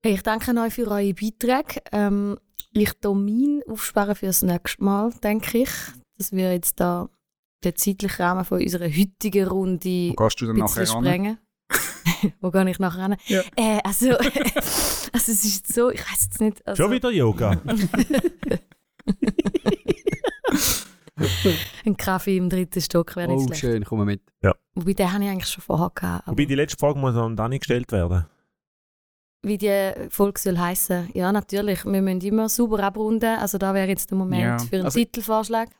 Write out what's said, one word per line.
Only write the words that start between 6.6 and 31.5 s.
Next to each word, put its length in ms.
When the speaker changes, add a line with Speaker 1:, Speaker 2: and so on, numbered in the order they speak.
Speaker 1:
da 300
den 120
zeitlichen 480
Rahmen 220
von 160
unserer 240
heutigen 600
Runde 680
Speaker 2:
Wo 80
gehst 160
du 60
denn 120
Speaker 1:
ein 40
bisschen 220
Speaker 2:
nachher 100
ran? 100
Speaker 1:
sprengen. 340
<laughs> 680
Wo 120
gehe 180
ich 80
nachher 240
ran? 140
Speaker 2:
Ja. 160
Speaker 1:
Äh, 280
also, 280
<laughs> 40
also 1160
es 120
ist 140
jetzt 160
so, 160
ich 120
weiss 240
jetzt 140
nicht. 280
Also 160
Speaker 3:
Schon 80
wieder 180
Yoga? 560
Speaker 1:
<laughs> 20
Ein 120
Kaffee 400
im 120
dritten 320
Stock 340
wäre 140
nicht 100
Speaker 4:
Oh, 80
Speaker 1:
schlecht. 140
Speaker 4:
schön, 220
komm 220
mit. 160
Speaker 3:
Ja. 100
Speaker 1:
Wobei, 180
den 180
habe 120
ich 60
eigentlich 200
schon 140
vorher 300
gehabt, 340
aber 60
Speaker 3:
Wobei, 120
die 100
letzte 220
Frage 220
muss 160
an 200
Dani 240
gestellt 320
werden. 340
Speaker 1:
Wie 140
die 340
Folge 300
soll 180
heissen. 560
Ja, 180
natürlich, 540